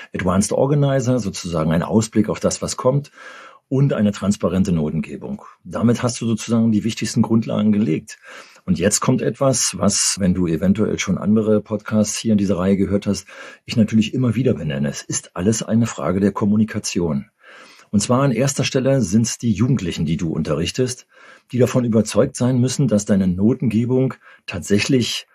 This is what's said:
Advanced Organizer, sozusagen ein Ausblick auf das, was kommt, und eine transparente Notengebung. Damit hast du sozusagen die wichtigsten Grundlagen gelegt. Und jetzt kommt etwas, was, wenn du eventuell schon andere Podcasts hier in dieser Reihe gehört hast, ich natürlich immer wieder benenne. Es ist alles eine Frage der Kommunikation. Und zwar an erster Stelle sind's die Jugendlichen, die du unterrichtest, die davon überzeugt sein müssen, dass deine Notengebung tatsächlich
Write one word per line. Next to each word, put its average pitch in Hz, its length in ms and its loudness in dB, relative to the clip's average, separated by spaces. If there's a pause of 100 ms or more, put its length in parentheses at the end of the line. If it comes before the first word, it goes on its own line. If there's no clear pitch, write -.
(140)
Advanced 92 380 0
Organizer, 135 640 2
sozusagen 85 520 -4
ein 82 120 2
Ausblick 107 480 0
auf 80 100 -6
das, - 220 -2
was - 160 -6
kommt, 139 320 0 (580)
und 135 240 2
eine 104 200 2
transparente 95 600 0
Notengebung. 76 720 -4 (200)
Damit 110 400 0
hast 123 200 -2
du 117 40 -2
sozusagen 113 460 0
die 104 120 2
wichtigsten 113 360 -2
Grundlagen 107 520 2
gelegt. - 460 -2 (460)
Und 92 140 0
jetzt - 220 0
kommt - 200 0
etwas, 135 560 0
was, - 420 0
wenn 95 140 4
du 90 140 0
eventuell 87 520 0
schon 90 200 -2
andere 107 420 2
Podcasts 107 560 -2
hier 113 160 -2
in 101 60 4
dieser 98 180 0
Reihe 95 220 2
gehört 98 280 0
hast, 98 200 -4 (400)
ich - 100 -8
natürlich 110 380 2
immer 127 200 0
wieder 123 200 2
benenne. - 340 -4
Es - 140 -8
ist - 340 -10
alles 104 260 0
eine 113 240 2
Frage 90 340 -2
der 101 120 2
Kommunikation. 101 1000 -2 (600)
Und 104 100 2
zwar 127 220 2
an 139 100 2
erster 131 320 -2
Stelle 135 360 0
sind's 107 380 0
die 117 140 0
Jugendlichen, 92 520 0
die 80 120 0
du 82 140 -2
unterrichtest, 82 760 -4 (460)
die 123 60 0
davon 123 260 2
überzeugt 113 520 0
sein 127 220 0
müssen, 127 300 2
dass 104 160 2
deine 95 220 2
Notengebung 117 880 0 (320)
tatsächlich 139 880 -2